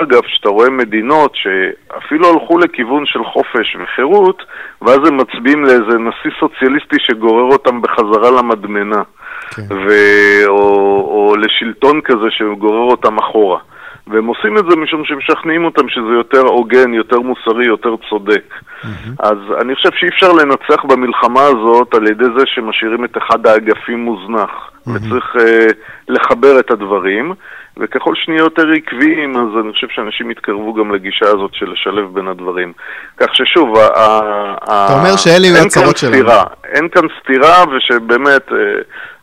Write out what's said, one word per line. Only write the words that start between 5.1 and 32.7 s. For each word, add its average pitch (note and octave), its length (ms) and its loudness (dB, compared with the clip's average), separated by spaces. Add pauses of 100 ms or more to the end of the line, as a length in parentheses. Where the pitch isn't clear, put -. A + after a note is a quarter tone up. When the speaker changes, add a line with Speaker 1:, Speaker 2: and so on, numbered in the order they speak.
Speaker 1:
מצביעים C3+ 480 -2
לאיזה A#2+ 340 2
נשיא A2+ 320 -6 (100)
סוציאליסטי C#3+ 580 -2
שגורר A2+ 540 0
אותם B2+ 300 0
בחזרה G#2+ 480 0
למדמנה, G#2 720 -2 (540)
Speaker 2:
כן. G#2+ 140 -12
Speaker 1:
ו-, G#2 800 4
או... G2+ 120 2 (500)
או G#2 260 2
לשלטון A#2 640 0
כזה A2+ 300 -2
שגורר G#2+ 600 -2
אותם A2 280 0
אחורה. G2 400 0 (480)
והם A2 200 -2
עושים G#3 320 -2
את G3+ 120 2
זה F3 60 4
משום D#3 280 -4
שמשכנעים D#3 600 -4
אותם D3+ 240 -2
שזה A#2 260 -4
יותר A#2+ 260 2
הוגן, A#2+ 540 2
יותר A2+ 260 0
מוסרי, A#2+ 460 -2
יותר A2+ 280 -2 (140)
צודק. G2+ 460 -4 (300)
Speaker 2:
מהמם. A2 340 -14
Speaker 1:
אז G#2 200 0 (220)
אני B2 140 -4
חושב G3 180 0
שאי - 160 -2
אפשר F3+ 240 2
לנצח D3 520 2
במלחמה B2+ 580 0
הזאת A#2+ 520 2
על A2 120 2
ידי A2 180 0
זה B2+ 220 2
שמשאירים A2+ 580 -4
את A#2 140 -6
אחד A2+ 280 0
האגפים A2 580 0
מוזנח. G#2 640 -6 (160)
Speaker 2:
מהמם. A#2+ 100 -6
Speaker 1:
וצריך, A2+ 440 -6
אה, A2+ 260 4 (420)
לחבר B2+ 520 2
את - 100 0
הדברים. G2+ 640 -2 (460)
וככל - 360 -4
שנהיה D#3+ 240 -4
יותר D#3+ 380 0
עקביים, D3+ 600 -2
אז A#2+ 120 -2 (160)
אני G#2+ 80 -10
חושב B2 180 -6
שאנשים A#2 400 -8
יתקרבו G#2+ 440 -8
גם G#2+ 200 -2
לגישה G2 320 -4
הזאת G2+ 280 0
של F#2+ 180 -8
לשלב F#2+ 420 -6
בין F#2+ 140 -6
הדברים. F2+ 440 -8 (440)